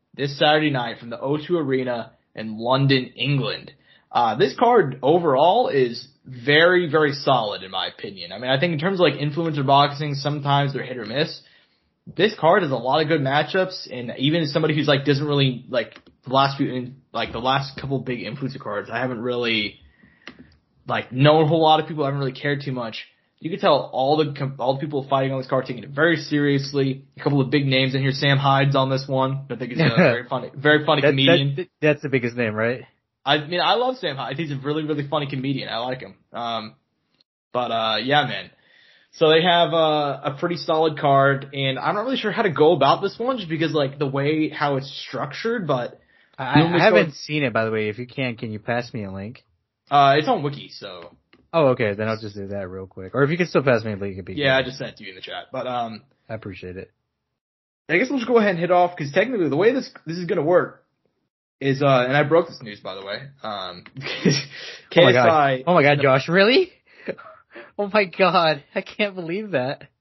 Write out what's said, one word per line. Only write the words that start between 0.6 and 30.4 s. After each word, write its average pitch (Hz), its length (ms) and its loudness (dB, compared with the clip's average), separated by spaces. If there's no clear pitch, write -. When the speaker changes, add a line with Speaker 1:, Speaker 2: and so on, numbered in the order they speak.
Speaker 1:
night 120 280 -6
from 117 120 -16
the 117 100 -10
O 139 160 -2
two 160 220 -4
Arena 127 540 -4
in 110 240 -10
London, 131 580 2
England. 135 560 -4
Uh, 113 260 0
this 170 220 0
card 226 440 4
overall 170 680 4
is 123 400 0
very, 147 680 4
very 151 220 2
solid 110 500 0
in 95 80 -14
my 92 160 -6
opinion. 92 460 -14
I 101 60 -12
mean, 127 120 -4
I 139 80 2
think 175 140 0
in 151 60 -2
terms 185 220 -2
of, - 0 -
like, 151 140 4
influencer 147 520 -4
boxing, 143 480 2
sometimes 143 580 0
they're 120 100 -6
hit 123 140 -8
or 113 100 -10
miss. 139 340 -6
This 214 320 0
card 180 240 4
has 151 80 -2
a 131 60 -2
lot 131 260 0
of 147 60 -2
good 160 120 2
matchups, 156 720 -2
and 120 260 -10
even 151 240 2
as 143 100 -2
somebody 156 220 0
who's, 143 140 0
like, 139 160 2
doesn't 143 220 0
really, 139 420 0
like, 120 300 -6
the 120 60 -10
last 139 240 2
few, 127 160 -2
in, 123 240 -10
like, 110 200 -6
the 117 60 -8
last 135 400 -2
couple 135 200 -4
big 120 220 -8
influencer 117 380 -10
cards, 104 320 -8
I 117 80 -6
haven't 127 220 -4
really, 117 580 -2
like, 117 260 -6
known 151 320 6
a 147 40 0
whole 165 140 2
lot 156 180 4
of 151 60 -4
people, 151 180 -4
I - 20 -2
haven't 139 140 -4
really 131 120 -4
cared 143 300 -6
too 139 100 -8
much. 117 320 -10
You 156 100 -8
can 190 100 -8
tell 156 320 2
all 135 240 0
the 147 160 0
com-, - 260 -6
all 131 160 0
the 139 60 -8
people 147 280 -6
fighting 135 240 0
on 135 60 -4
this 127 100 -8
card 131 180 -2
taking 117 180 -10
it 143 60 -16
very 156 260 2
seriously. 139 880 0
A - 40 -14
couple 143 180 2
of 127 100 2
big 143 160 2
names 131 280 2
in 131 60 0
here. 135 100 0
Sam 139 280 2
Hyde's 139 360 2
on 135 160 2
this 135 160 -2
one. 135 440 -2
I 117 60 -8
think 117 160 -8
he's 160 80 -2
a 151 80 4
Speaker 2:
<laughs> 123 80 0
Speaker 1:
very 123 300 4
funny, 123 280 -6